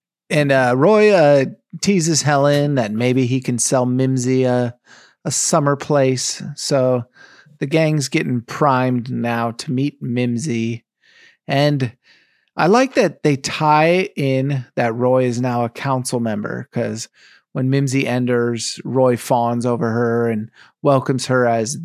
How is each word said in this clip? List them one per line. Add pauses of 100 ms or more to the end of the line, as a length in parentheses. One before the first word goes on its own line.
(300)
And,
uh,
Roy,
uh, (380)
teases
Helen
that
maybe
he
can
sell
Mimsy
a, (500)
a
summer
place. (140)
So (560)
the
gang's
getting
primed
now
to
meet
Mimsy. (640)
And (600)
I
like
that
they
tie
in (120)
that
Roy
is
now
a
council
member,
'cause (440)
when
Mimsy
enters,
Roy
fawns
over
her
and (320)
welcomes
her
as,